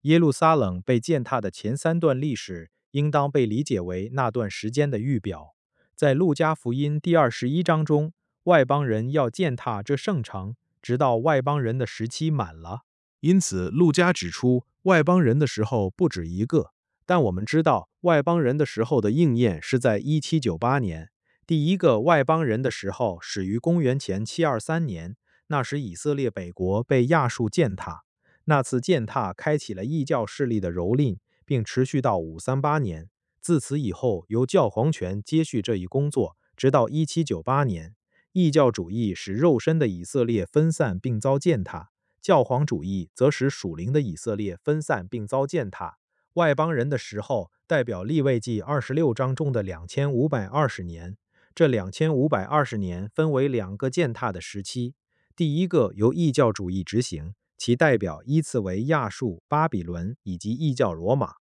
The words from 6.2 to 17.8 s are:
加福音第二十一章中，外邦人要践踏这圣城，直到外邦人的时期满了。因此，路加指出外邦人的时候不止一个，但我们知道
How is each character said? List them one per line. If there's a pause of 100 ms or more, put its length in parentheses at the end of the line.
加
福
音
第
二
十
一
章
中， (320)
外
邦
人
要
践
踏
这
圣
城， (260)
直
到
外
邦
人
的
时
期
满
了。 (380)
因
此，
路
加
指
出 (160)
外
邦
人
的
时
候
不
止
一
个， (340)
但
我
们
知
道 (140)